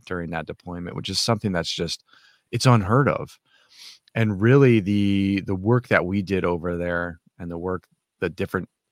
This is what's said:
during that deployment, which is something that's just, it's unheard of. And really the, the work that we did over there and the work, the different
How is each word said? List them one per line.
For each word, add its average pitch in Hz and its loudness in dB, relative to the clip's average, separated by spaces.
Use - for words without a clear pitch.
during 85 -8
that 80 -8
deployment, 87 -12
which - -10
is 95 -4
something 107 -2
that's 85 -4
just, - -8
it's 120 -4
unheard 120 4
of. - -4
And 107 0
really 123 6
the, 98 2
the 101 -2
work 113 0
that 87 2
we 98 -2
did 92 -2
over 87 -2
there 87 -4
and 87 -12
the 85 -10
work, 90 -8
the 90 -2
different 90 -6